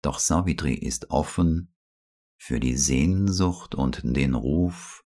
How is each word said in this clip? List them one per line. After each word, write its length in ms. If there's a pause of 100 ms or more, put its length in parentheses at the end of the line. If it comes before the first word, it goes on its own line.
Doch 140
Savitri 560
ist 380
offen 640 (640)
für 200
die 160
Sehnsucht 1000
und 280
den 300
Ruf 800